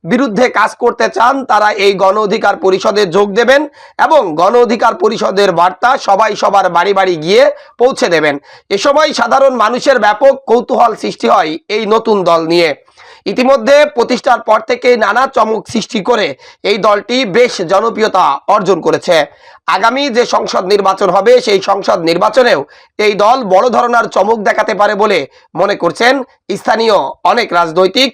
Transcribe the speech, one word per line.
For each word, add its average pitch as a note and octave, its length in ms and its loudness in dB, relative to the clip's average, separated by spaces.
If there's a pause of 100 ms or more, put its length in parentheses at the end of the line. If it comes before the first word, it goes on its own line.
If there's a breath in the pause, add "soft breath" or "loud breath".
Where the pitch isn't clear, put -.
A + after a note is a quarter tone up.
বিরুদ্ধে A3 440 0
কাজ G#3 260 -2
করতে A#3 340 -2
চান, A#3 260 0 (100)
তারা G#3 240 0 (160)
এই G3 100 4
গণ F#3+ 240 2
অধিকার G#3 380 -2
পরিষদে G3 500 0
যোগ G3 280 0
দেবেন B3+ 280 2 (360 loud breath)
এবং C#4+ 220 2 (140)
গণ F#3 220 0
অধিকার A#3+ 380 2
পরিষদের G3+ 580 0
বার্তা F3+ 460 0
সবাই G#3+ 380 0
সবার G3 340 0
বাড়ি F#3 240 0
বাড়ি F#3 220 0
গিয়ে F#3 260 2 (360 loud breath)
পৌঁছে A#3+ 300 0
দেবেন। D#3 260 0 (360 loud breath)
এ G3+ 80 0
সময় D4 340 0
সাধারণ B3+ 440 2
মানুষের A#3+ 420 0
ব্যাপক G#3+ 340 2 (140)
কৌতূহল A#3+ 500 0
সৃষ্টি G#3+ 320 -6
হয় F3 240 2 (160)
এই G#3+ 180 -4
নতুন A3 380 0
দল E3+ 220 2
নিয়ে। E3+ 240 2 (560 loud breath)
ইতিমধ্যে B3+ 500 2 (180)
প্রতিষ্ঠার A#3 540 -2
পর A3 120 2
থেকে B3 360 -4
নানা A3 280 0 (100)
চমক A3 360 -2
সৃষ্টি G#3+ 320 -6
করে A3 240 0 (360 loud breath)
এই G#3 160 0
দলটি G#3 380 -2 (200)
বেশ A#3+ 180 2 (180)
জনপ্রিয়তা G#3 520 0 (240)
অর্জন F#3+ 320 0
করেছে। D#3+ 360 0 (500 loud breath)
আগামী A3+ 440 0
যে A3+ 160 0
সংসদ G#3+ 360 -4 (100)
নির্বাচন G3+ 380 0
হবে, G3 300 2
সেই G3 220 0
সংসদ G3 400 -2
নির্বাচনেও G3 580 0 (380 soft breath)
এই G#3 160 0
দল G#3+ 300 2
বড় F#3+ 260 2
ধরনের A#3 440 0
চমক A3 240 0 (100)
দেখাতে - 260 -2
পারে G#3 200 0
বলে G3+ 240 0 (360 soft breath)
মনে F#3+ 220 -2
করছেন A3+ 380 0 (440 soft breath)
স্থানীয় A3 380 0 (280)
অনেক G#3 280 0
রাজনৈতিক F3+ 600 0